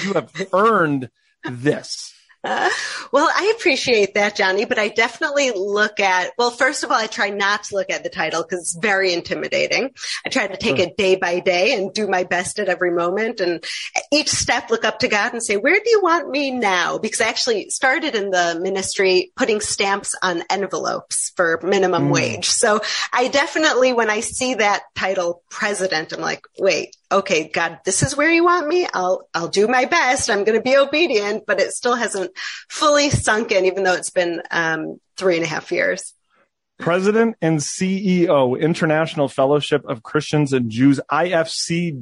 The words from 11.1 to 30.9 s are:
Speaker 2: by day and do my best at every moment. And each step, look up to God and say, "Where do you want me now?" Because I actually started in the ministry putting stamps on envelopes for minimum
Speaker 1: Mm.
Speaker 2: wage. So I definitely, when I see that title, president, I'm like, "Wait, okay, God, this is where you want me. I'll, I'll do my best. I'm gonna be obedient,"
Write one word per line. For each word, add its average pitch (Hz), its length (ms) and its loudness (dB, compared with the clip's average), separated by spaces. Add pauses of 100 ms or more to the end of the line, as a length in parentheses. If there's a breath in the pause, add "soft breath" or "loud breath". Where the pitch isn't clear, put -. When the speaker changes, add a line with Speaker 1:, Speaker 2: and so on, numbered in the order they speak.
Speaker 2:
by 180 240 -2
day 190 340 2
and 196 180 -4
do 214 140 -2
my 185 180 0
best 180 340 -4
at 196 120 -2
every 175 220 0
moment. 196 480 -2
And 175 220 -2 (480 loud breath)
each 285 200 0
step, - 400 -2
look 226 160 0
up 220 140 -2
to 247 80 2
God 220 260 0
and 233 100 -6
say, 202 140 0
"Where 277 160 2
do 427 160 0
you 427 100 6
want 330 300 2
me 277 200 -2
now?" 185 460 0
Because - 240 -4
I 220 80 2
actually 233 400 -2
started 277 460 0
in 202 160 -2
the 170 280 2
ministry 185 800 0
putting 214 240 0
stamps 196 600 -2
on 175 260 -2
envelopes 185 880 -4
for 165 260 2
minimum 180 460 2
Speaker 1:
Mm. 143 40 2
Speaker 2:
wage. - 360 0
So 214 320 2 (320 loud breath)
I 254 160 0
definitely, 277 640 2
when 226 160 2
I 214 120 -2
see 254 340 -4
that 202 300 0 (100)
title, 185 560 -2
president, 185 640 -4
I'm 160 80 -8
like, 160 240 -6 (120)
"Wait, 180 380 0 (160)
okay, 175 400 0
God, 170 320 -4
this - 180 0
is 277 140 -2
where 302 140 2
you 330 140 4
want 349 220 2
me. 349 280 0
I'll, 185 400 -2
I'll 165 140 -2
do 196 180 2
my 254 180 2
best. 269 460 2
I'm 202 140 0
gonna 220 180 2
be 262 160 4
obedient," 240 680 2